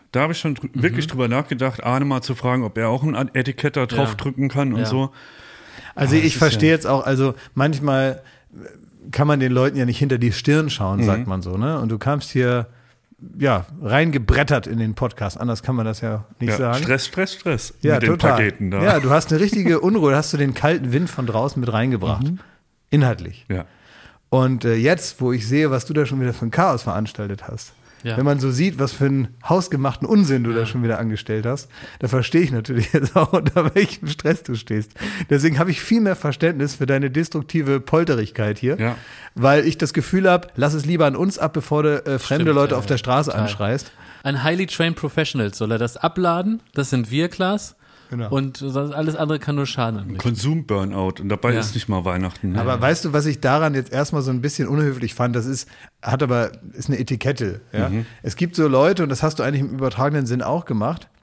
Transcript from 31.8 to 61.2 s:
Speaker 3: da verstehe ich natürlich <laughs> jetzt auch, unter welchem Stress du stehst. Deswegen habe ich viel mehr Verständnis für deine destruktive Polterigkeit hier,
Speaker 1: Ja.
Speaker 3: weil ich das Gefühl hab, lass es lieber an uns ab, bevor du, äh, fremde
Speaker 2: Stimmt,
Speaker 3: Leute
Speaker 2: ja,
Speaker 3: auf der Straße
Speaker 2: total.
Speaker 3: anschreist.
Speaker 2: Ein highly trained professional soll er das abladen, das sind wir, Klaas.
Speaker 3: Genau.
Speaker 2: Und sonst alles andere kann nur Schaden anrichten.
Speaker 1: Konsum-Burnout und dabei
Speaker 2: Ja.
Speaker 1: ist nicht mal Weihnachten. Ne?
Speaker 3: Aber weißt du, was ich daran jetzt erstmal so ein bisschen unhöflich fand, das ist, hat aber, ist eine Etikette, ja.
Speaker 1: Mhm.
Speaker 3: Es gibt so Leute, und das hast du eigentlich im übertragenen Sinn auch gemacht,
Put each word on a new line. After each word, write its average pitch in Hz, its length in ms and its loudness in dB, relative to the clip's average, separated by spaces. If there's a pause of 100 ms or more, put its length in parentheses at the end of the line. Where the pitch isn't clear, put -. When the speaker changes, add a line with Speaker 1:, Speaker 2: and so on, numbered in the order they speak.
Speaker 3:
da 131 100 -2
verstehe 127 340 2
ich 147 100 0
natürlich 117 380 -2
<laughs> - 40 0
jetzt 139 220 0
auch, 165 180 4
unter 160 400 2
welchem 196 340 0
Stress 156 360 -2
du 131 100 -6
stehst. 107 380 -4 (400)
Deswegen 147 260 4
habe 170 140 2
ich - 100 -4
viel 226 180 2
mehr 196 160 2
Verständnis 143 600 -2
für 135 100 -4
deine 139 240 2
destruktive 147 720 0
Polterigkeit 117 800 0
hier, 139 200 0
Speaker 1:
Ja. 117 160 0 (380)
Speaker 3:
weil 139 320 6
ich 160 140 0
das 156 140 -2
Gefühl 185 360 2
hab, 180 260 2
lass 147 200 0
es 143 100 -4
lieber 156 220 4
an 135 80 0
uns 139 240 -2
ab, 156 140 -2
bevor 151 280 0
du, 151 140 2 (100)
äh, 135 140 -2
fremde 151 260 0
Speaker 2:
Stimmt, 151 100 4
Speaker 3:
Leute 143 180 4
Speaker 2:
ja, 127 40 2
Speaker 3:
auf 101 80 -4
der 131 140 0
Straße 131 320 0
Speaker 2:
total. 107 160 0
Speaker 3:
anschreist. 104 440 -4 (300)
Speaker 2:
Ein 139 220 -2
highly 175 240 0
trained 165 280 -2
professional 135 600 -2
soll 110 160 -4
er 113 80 0
das 117 180 -4
abladen, 180 640 -2 (140)
das 139 160 -2
sind 120 180 0
wir, 156 200 0
Klaas. 190 460 -4 (360)
Speaker 3:
Genau. 120 180 -6
Speaker 2:
Und 135 280 -2
sonst 139 340 -4
alles 156 240 -2
andere 156 220 -2
kann 143 160 -4
nur 139 140 -2
Schaden 113 320 -2
anrichten. 95 180 -8
Speaker 1:
Konsum-Burnout 101 1040 -2
und 98 80 -4
dabei 113 240 0
Speaker 2:
Ja. 113 60 0
Speaker 1:
ist 107 160 -4
nicht 113 140 -4
mal 92 160 0
Weihnachten. 92 480 -2
Ne? 95 60 0
Speaker 3:
Aber 120 220 0
weißt 156 240 0
du, 151 80 -2
was 147 140 0
ich 143 120 -2
daran 147 360 2
jetzt 131 180 -4
erstmal 143 300 -2
so 131 80 -2
ein 127 100 -2
bisschen 143 260 -2
unhöflich 135 460 0
fand, 123 220 -2
das 120 100 0
ist, 131 240 -6 (320)
hat 131 220 -2
aber, 120 280 2 (220)
ist - 160 -6
eine 139 80 0
Etikette, 120 640 -4 (100)
ja. 107 180 -2
Speaker 1:
Mhm. 110 180 -4 (160)
Speaker 3:
Es - 120 -6
gibt 175 200 -4
so 160 120 4
Leute, 156 360 4
und 147 60 0
das 131 120 -4
hast 156 160 0
du - 60 -2
eigentlich 139 180 0
im 139 140 -2
übertragenen 135 500 0
Sinn 123 160 -2
auch 165 240 -2
gemacht, 123 420 -4 (160)